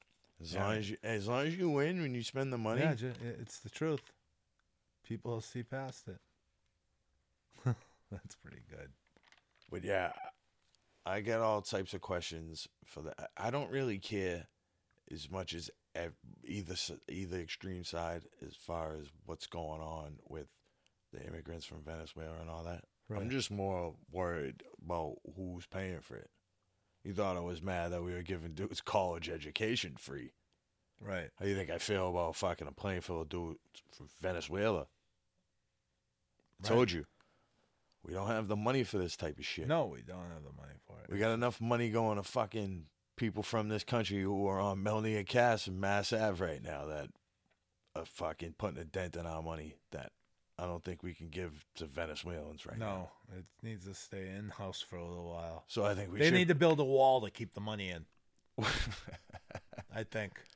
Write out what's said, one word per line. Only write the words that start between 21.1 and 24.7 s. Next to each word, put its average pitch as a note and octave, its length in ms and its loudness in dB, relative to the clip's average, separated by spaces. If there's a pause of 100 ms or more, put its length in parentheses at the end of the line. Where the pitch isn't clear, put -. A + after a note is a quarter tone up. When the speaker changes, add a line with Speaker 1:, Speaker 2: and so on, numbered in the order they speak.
Speaker 1:
the - 120 -8
immigrants D#2+ 400 -8
from D#2 180 -10
Venezuela D#2+ 580 -8
and E2 80 -8
all E2 140 -6
that. E2+ 200 -6 (260)
Speaker 2:
Right. G#2 120 -2
Speaker 1:
I'm A2 80 -2
just B2+ 220 0
more F#2+ 420 0 (180)
worried E2+ 520 -2 (200)